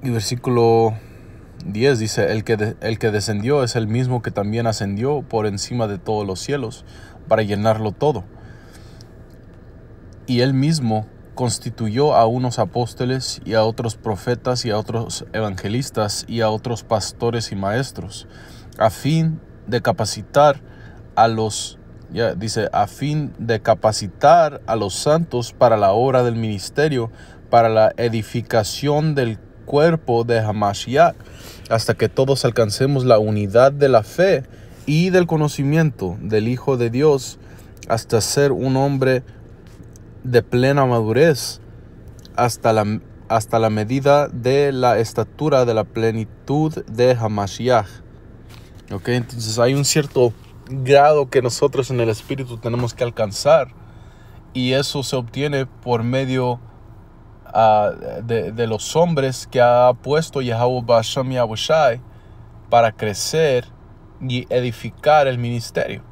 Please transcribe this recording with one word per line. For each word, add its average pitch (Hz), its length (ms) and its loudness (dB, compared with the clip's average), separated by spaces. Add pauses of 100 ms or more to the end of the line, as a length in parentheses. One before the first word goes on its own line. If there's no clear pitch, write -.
Y 135 60 -4
versículo 117 840 2 (680)
diez 113 360 0
dice, 104 320 -2
"El 107 120 -4
que 113 140 0
de-, 107 240 -4
el 110 160 -4
que 110 140 0
descendió 107 520 -2
es 117 120 -4
el 113 120 -2
mismo 123 360 -2
que 123 80 -6
también 107 340 -4
ascendió 113 560 -4
por 113 240 -4
encima 110 400 -4
de 101 140 -8
todos 107 260 -4
los 95 140 -6
cielos - 460 -8 (420)
para 110 160 2
llenarlo 107 480 0
todo. 135 320 -2 (2000)
Y 120 160 0
él 135 140 2
mismo 131 500 0 (300)
constituyó 120 800 -2
a - 100 6
unos 123 320 -2
apóstoles 123 880 -4
y 104 80 -6
a 113 100 4
otros 113 320 -2
profetas 123 680 -4
y 113 60 -2
a 104 80 0
otros - 540 -8
evangelistas 107 960 -4
y 113 140 -4
a 110 80 2
otros 110 340 -6
pastores 117 680 -4
y 107 40 -8
maestros, 98 720 -6 (520)
a 110 100 4
fin 160 500 -2 (280)
de 117 160 -2
capacitar 123 800 0 (520)
a 113 140 4
los", 110 500 -4 (340)
ya 95 220 -2
dice, 107 400 -4
"a 101 140 2
fin 147 500 -4
de 113 240 -2
capacitar 123 1040 2
a 113 100 -2
los 104 200 -4
santos 151 580 -2
para 113 240 4
la 101 140 4
obra 123 320 2
del 117 140 0
ministerio, 113 760 -2 (400)
para 117 180 6
la 110 280 4
edificación 120 1160 -2
del 120 240 -2 (260)
cuerpo 143 640 2
de 117 140 2
Hamashiach, 107 760 2 (540)
hasta 113 240 0
que 110 160 0
todos 131 340 0
alcancemos 127 640 0
la 117 140 6
unidad 107 520 4
de 143 160 2
la 117 160 6
fe 135 400 0 (420)
y 165 260 2
del 180 160 4
conocimiento 147 920 0
del 107 300 -2
Hijo 127 260 -2
de 120 140 0
Dios, 135 500 0 (480)
hasta 117 320 -2
ser 143 320 0
un 131 240 -2
hombre 131 480 0 (1000)
de 120 160 4
plena 135 440 0
madurez, 123 760 0 (760)
hasta 117 380 0
la, 107 260 0 (300)
hasta 113 300 0
la 113 100 2
medida 135 580 2
de 135 460 0
la 123 240 2
estatura 123 680 0
de 117 100 0
la 107 120 0
plenitud 113 1040 -4
de 123 240 2
Hamashiach". 110 760 0 (1040)
Ok, 98 180 -8
entonces 117 480 -4
hay 123 160 4
un 139 120 0
cierto 131 480 0 (340)
grado 139 600 4
que 131 120 2
nosotros 131 500 -2
en 123 100 0
el 113 80 0
Espíritu 123 480 -8
tenemos 120 360 -4
que 123 120 -2
alcanzar, 117 640 2 (840)
y 127 200 0
eso 139 300 -2
se 135 120 -6
obtiene 131 500 -4
por 120 380 -4
medio, 127 560 -2 (920)
ah, 107 380 4 (320)
de, 110 300 -4
de 117 120 -4
los 110 300 -6
hombres 147 500 0
que - 140 -2
ha 123 320 6 (100)
puesto 147 400 -2
Yahweh 123 440 -2
Bashem 120 460 0
Yahushai 123 680 0 (720)
para 117 240 4
crecer 127 720 0 (560)
y 123 280 -6
edificar 123 800 2
el 127 100 -2
ministerio 120 640 -6 (100)